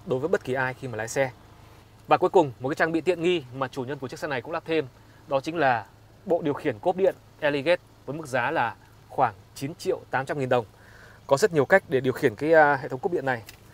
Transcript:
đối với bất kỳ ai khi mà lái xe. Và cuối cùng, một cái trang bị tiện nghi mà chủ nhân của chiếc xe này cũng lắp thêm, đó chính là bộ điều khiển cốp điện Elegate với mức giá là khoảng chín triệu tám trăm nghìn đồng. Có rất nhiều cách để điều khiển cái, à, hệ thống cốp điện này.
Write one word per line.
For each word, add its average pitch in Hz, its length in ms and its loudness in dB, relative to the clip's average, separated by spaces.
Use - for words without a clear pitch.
đối 131 140 -2
với 151 100 -4
bất 202 140 0
kỳ 123 100 -6
ai 131 200 -2
khi 131 140 -12
mà 117 100 -10
lái 110 100 -6
xe. 131 240 0
Và 151 100 4
cuối 175 120 2
cùng, 165 300 4
một 127 100 -6
cái 160 60 -4
trang 165 160 0
bị 165 100 -2
tiện 170 200 -2
nghi 175 220 0
mà 135 120 -4
chủ 127 160 -8
nhân 135 160 -8
của 131 80 -10
chiếc 156 120 -12
xe 175 80 -6
này 135 140 -4
cũng 147 100 -12
lắp 165 140 -6
thêm, 156 220 0
đó 139 120 0
chính 160 180 -6
là 127 280 2
bộ 170 160 2
điều 143 120 0
khiển 123 260 -4
cốp 175 160 0
điện 180 200 2
Elegate 147 420 0
với 143 120 -8
mức 160 100 -12
giá 127 240 -2
là 120 240 -2
khoảng 123 240 0
chín 139 200 -8
triệu - 240 -4
tám 131 140 -2
trăm 147 140 -4
nghìn 127 100 -2
đồng. 123 160 2
Có 135 100 4
rất 190 160 2
nhiều 143 120 4
cách 190 220 6
để 131 120 0
điều 123 140 0
khiển 120 220 0
cái, 151 180 2
à, 147 280 8
hệ 139 80 -10
thống 135 100 -8
cốp 190 120 -2
điện 151 140 -2
này. 123 180 -2